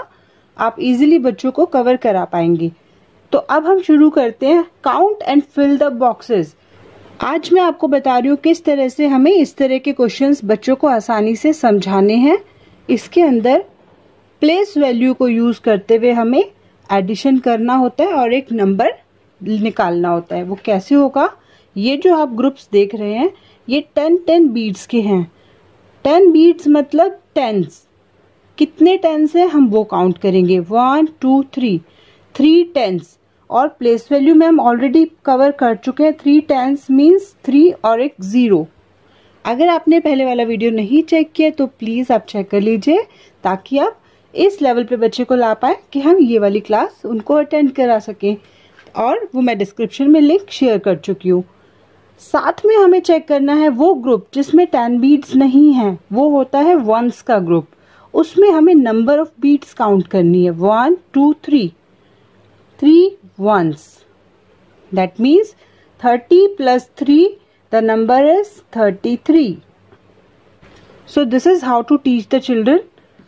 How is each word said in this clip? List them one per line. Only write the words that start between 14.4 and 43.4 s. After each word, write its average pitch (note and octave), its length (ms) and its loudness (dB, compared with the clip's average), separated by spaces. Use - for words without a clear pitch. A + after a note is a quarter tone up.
place F4 360 0
value B3+ 360 0
को B3+ 140 -2
यूज़ A#3 340 -2
करते G#3+ 340 0
हुए A#3 160 0
हमें A#3+ 320 0
addition G3 500 -2
करना A#3+ 360 -2
होता B3+ 280 -2
है F4+ 100 -2
और A#3+ 200 0
एक C4+ 180 -4
number G3+ 400 -2
निकालना F#3+ 680 -4
होता E3+ 260 -6
है। F3+ 80 -6
वो F#3+ 220 -10
कैसे G#3 300 -2
होगा? C#4 340 0
ये A3+ 220 -2
जो F4 180 2
आप D4 200 -2
groups C4+ 360 -4
देख G3+ 240 0
रहे G#3 180 -6
हैं, C4+ 160 -2
ये C4 120 -2
ten D#4+ 220 0
ten E4 220 4
beads A3 380 -6
के A#3+ 140 -2
हैं। G3 220 -2
ten E4+ 260 4
beads D#4+ 360 2
मतलब D4 520 0
tens। G#3+ 500 -4
कितने D#4+ 400 2
tens D#4 380 -2
हैं F4+ 120 2
हम D4 220 2
वो G#3+ 140 0
count F#3 340 -2
करेंगे, F#3 420 0
वन, B3 480 0
टू, C4 220 0
three, A#3 220 -2
Three D#4+ 280 4
tens। F#3 420 -6
और C4 180 0
place A#3 320 -2
value C#4+ 240 2
में D#4+ 120 4
हम E4 140 2
already B3 440 2
cover C4+ 260 2
कर B3 240 -2
चुके C4 280 -4
हैं, D#4 140 2
three D4 240 2
tens C#4 500 -4
means E4 420 2
three C#4+ 240 4
और A3+ 160 0
एक C#4+ 200 -4
ज़ीरो। G3 460 0
अगर B3+ 240 0
आपने E4 300 2
पहले C4+ 260 -2
वाला B3 180 -2
video A3+ 280 -2
नहीं A3+ 320 -2
check D#4+ 320 -2
किया D#4 140 0
तो D4 180 -4
please A#3+ 440 -6
आप A3 180 -2
check G3 200 -8
कर G3+ 120 -2
लीजिए, A3+ 400 0